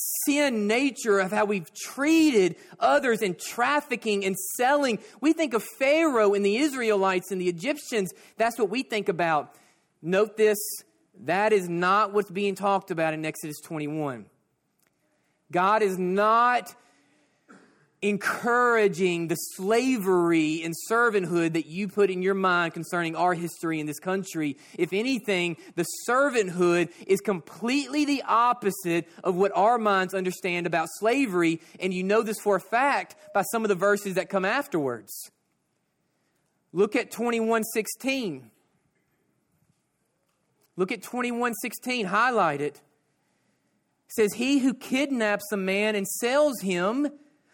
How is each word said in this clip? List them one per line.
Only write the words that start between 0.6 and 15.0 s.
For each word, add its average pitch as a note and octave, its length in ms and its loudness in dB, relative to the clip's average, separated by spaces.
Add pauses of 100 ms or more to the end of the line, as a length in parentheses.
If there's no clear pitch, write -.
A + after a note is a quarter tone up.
nature A#3 500 0
of F#3 140 0
how G#3 140 0
we've G3 280 -4
treated C#4 800 4 (240)
others B3 440 2
in F#3 120 -2
trafficking A#3+ 880 -2
and F#3+ 140 0 (180)
selling. B3+ 440 2 (200)
We D#4 140 4
think D4+ 220 -2
of G#3 80 -2 (160)
Pharaoh C4+ 560 4
and G3+ 100 2
the G3+ 120 2
Israelites G#3+ 760 0
and F#3 100 -4
the F3+ 80 -2
Egyptians. G3+ 600 -4 (260)
That's A3+ 220 0
what G#3 100 0
we B3+ 140 -4
think G#3 260 -4
about. E3 460 0 (480)
Note F#3+ 340 0
this, G#3+ 220 4 (680)
that G3+ 280 2
is F#3 140 2
not F#3+ 460 2
what's G3+ 160 0
being G3 240 -2
talked F#3+ 380 0
about D#3+ 240 0
in D#3 100 -6
Exodus D#3 360 -8
twenty-one. D3 680 -6 (1200)